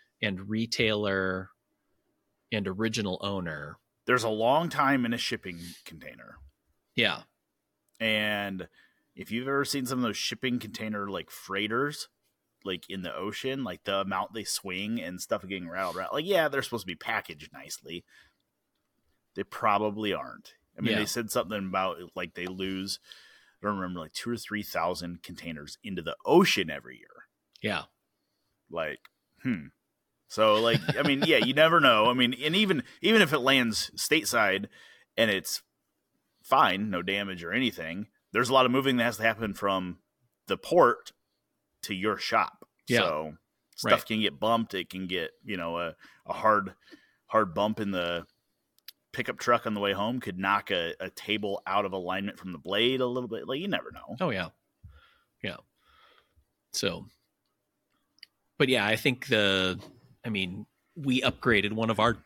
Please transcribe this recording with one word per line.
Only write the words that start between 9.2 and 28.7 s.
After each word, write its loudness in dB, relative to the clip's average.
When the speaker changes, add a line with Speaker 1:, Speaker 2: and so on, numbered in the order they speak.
Speaker 2:
you've -4
ever 0
seen -4
some -2
of 0
those -2
shipping -4
container, -8
like, -8
freighters, -4
like, -8
in -8
the -8
ocean, -6
like, -10
the 0
amount -4
they -8
swing -6
and -10
stuff -6
getting -8
rattled -4
around, -6
like, -4
yeah, 2
they're -2
supposed -6
to -14
be -8
packaged -8
nicely. -14
They -6
probably 0
aren't. -8
I -8
mean, 2
Speaker 1:
Yeah. 2
Speaker 2:
they 0
said -4
something -2
about, -2
like, -8
they -6
lose, -6
I -6
don't 0
remember, -6
like, -12
two -6
or -2
three -6
thousand -4
containers -12
into -6
the -6
ocean 6
every -10
year. -20
Speaker 1:
Yeah. -4
Speaker 2:
Like, -6